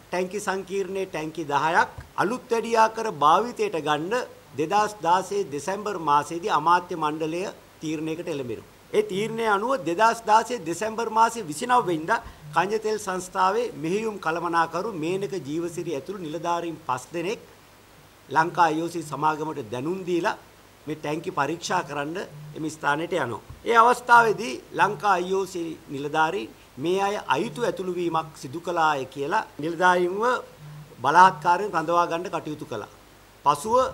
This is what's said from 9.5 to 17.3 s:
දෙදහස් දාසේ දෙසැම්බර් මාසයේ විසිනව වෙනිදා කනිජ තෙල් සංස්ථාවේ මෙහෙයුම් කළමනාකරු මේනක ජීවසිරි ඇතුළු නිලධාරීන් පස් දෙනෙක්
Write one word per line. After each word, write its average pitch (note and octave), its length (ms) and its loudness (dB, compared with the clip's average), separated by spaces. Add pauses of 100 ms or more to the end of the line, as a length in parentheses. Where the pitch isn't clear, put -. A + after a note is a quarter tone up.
දෙදහස් G#3+ 420 2
දාසේ A3+ 420 2
දෙසැම්බර් A3 460 -4
මාසයේ A3+ 380 2
විසිනව B3 360 2
වෙනිදා F3 380 -2 (280)
කනිජ G3 280 0
තෙල් G#3+ 200 -2
සංස්ථාවේ F#3+ 760 0
මෙහෙයුම් G3 440 -2
කළමනාකරු E3+ 760 0
මේනක F#3 460 -4
ජීවසිරි E3 520 -6
ඇතුළු F3+ 280 -6
නිලධාරීන් E3+ 580 -4
පස් - 300 -6
දෙනෙක් E3+ 320 -6 (880)